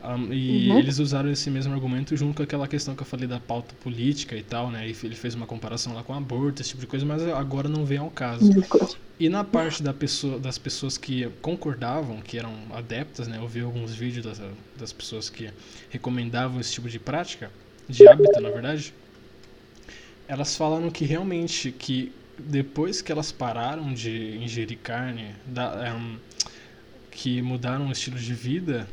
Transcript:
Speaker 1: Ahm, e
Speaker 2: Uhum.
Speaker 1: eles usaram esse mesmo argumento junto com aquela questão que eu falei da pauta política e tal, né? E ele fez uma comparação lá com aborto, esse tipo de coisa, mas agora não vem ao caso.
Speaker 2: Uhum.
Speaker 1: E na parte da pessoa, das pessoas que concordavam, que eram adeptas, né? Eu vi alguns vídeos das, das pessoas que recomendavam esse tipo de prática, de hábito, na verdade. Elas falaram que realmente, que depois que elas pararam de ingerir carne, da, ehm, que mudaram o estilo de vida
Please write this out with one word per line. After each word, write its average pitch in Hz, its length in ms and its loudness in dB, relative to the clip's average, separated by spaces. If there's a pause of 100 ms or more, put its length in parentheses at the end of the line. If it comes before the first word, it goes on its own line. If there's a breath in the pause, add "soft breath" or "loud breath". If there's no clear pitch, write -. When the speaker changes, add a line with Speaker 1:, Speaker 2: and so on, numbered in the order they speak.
Speaker 1:
Ahm, 123 300 -4
e 131 400 4
Speaker 2:
Uhum. 233 80 10
Speaker 1:
eles 135 180 4
usaram 143 320 2
esse 143 220 -2
mesmo 135 220 0
argumento 131 420 0
junto 147 220 0
com 151 60 -2
aquela 143 260 -2
questão 139 260 -2
que 139 60 -10
eu 135 40 -6
falei 127 220 -6
da 123 120 -4
pauta 120 440 -6
política 127 520 -2
e 104 60 -6
tal, 120 300 -4
né? 110 160 -6
E 113 80 -6 (100)
ele 113 100 -6
fez 120 200 -6
uma 117 100 -6
comparação 117 480 -6
lá 113 100 -8
com 131 100 -10
aborto, 139 480 -2
esse 120 80 -6
tipo 127 120 -10
de 127 60 -10
coisa, 139 180 -2
mas 151 220 0
agora 139 400 -2
não 151 180 0
vem 139 120 0
ao 147 120 -4
caso. 226 400 2
Speaker 2:
Uhum. 190 140 8 (560)
Speaker 1:
E 160 80 4
na 196 160 2
parte 160 400 0
da 139 100 -2
pessoa, 139 460 -2
das 131 180 -6
pessoas - 400 -6
que 127 300 -4 (140)
concordavam, 131 800 -4
que 113 160 -10
eram 117 160 -8 (180)
adeptas, 117 560 -8
né? 113 100 -8
Eu 117 120 -6
vi 117 100 -6
alguns 120 340 -4
vídeos 120 320 -4
das, 104 160 -8 (360)
das 113 160 -10
pessoas - 360 -10
que 110 200 -12 (400 loud breath)
recomendavam 123 720 -2
esse - 100 -6
tipo 120 160 -6
de 117 120 -8
prática, 139 520 -6 (380)
de 127 180 12
hábito, - 320 12
na - 120 -2
verdade. - 420 -6 (1300 loud breath)
Elas 139 280 -4
falaram 160 340 0
que 165 160 -2
realmente, 170 680 0
que 127 400 -4 (260)
depois 147 640 -2
que - 100 -6
elas 151 200 -2
pararam 131 600 -4
de 113 440 -6
ingerir 113 400 -6
carne, 117 580 -6 (100)
da, 123 420 -4
ehm, 117 300 -6 (920 loud breath)
que 123 300 -2
mudaram 127 460 -2
o 135 40 -2
estilo 127 260 -6
de 120 160 -4
vida 127 600 -2